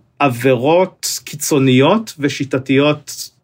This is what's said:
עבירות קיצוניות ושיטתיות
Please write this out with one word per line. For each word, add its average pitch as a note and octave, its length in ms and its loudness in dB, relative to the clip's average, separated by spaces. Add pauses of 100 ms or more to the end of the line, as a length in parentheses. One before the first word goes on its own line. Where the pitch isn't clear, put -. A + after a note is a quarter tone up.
(200)
עבירות C3+ 1040 0
קיצוניות C#3+ 960 2
ושיטתיות C#3 1080 -2 (140)